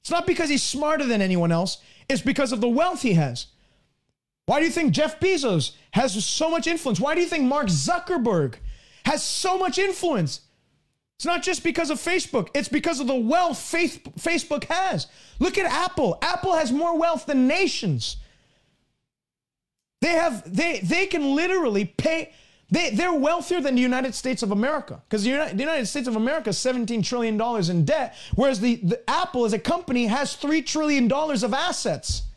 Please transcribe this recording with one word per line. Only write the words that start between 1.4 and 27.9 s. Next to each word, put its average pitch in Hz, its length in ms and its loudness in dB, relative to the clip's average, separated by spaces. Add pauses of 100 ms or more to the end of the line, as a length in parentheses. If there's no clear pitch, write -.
else. 175 240 0 (320)
It's 233 140 0
because 254 300 0
of 233 100 -2
the 247 60 2
wealth 311 340 0
he 233 100 2
has. 143 360 0 (960)
Why 254 120 4
do 311 60 4
you 330 80 0
think 311 200 2
Jeff - 280 0
Bezos 277 520 2 (200)
has 180 320 0
so - 260 0
much 330 160 0
influence? 320 320 -2
Why 285 160 0
do 339 60 0
you 349 60 2
think 320 180 0
Mark 277 220 2
Zuckerberg 196 880 0 (500)
has 294 180 0
so - 360 -2
much 370 200 0
influence? 349 640 0 (760)
It's - 80 -6
not 339 160 0
just 370 200 -2
because 330 280 0
of 294 80 -2
Facebook. 294 560 -2
It's 277 160 -2
because 302 280 0
of 262 100 -2
the 269 60 2
wealth 294 440 2
faith, - 440 -2 (160)
Facebook 311 460 -2
has. 330 420 -2 (320)
Look 370 200 0
at 370 120 0
Apple. 311 520 0
Apple 359 320 0
has 269 180 2
more 330 240 2
wealth 330 300 0
than 262 200 4
nations. 254 720 0 (1800)
They 330 120 2
have, 320 380 0
they, 302 300 0
they 330 280 0
can 285 280 0
literally 311 480 0
pay, 320 480 -2 (380)
they, 320 200 2
they're 330 220 0
wealthier 330 480 0
than 269 140 0
the 247 80 4
United 254 320 0
States 254 280 -4
of 202 100 -2
America, 254 580 -2
'cause 208 140 -2
the 247 60 2
Uni-, 285 220 -2
the 196 100 -2
United 285 240 -2
States 262 200 -4
of 233 100 -2
America 247 340 0
is 185 80 -2
seventeen 240 440 -2
trillion 226 340 -2
dollars 220 320 0
in 175 160 2
debt, 208 320 0 (200)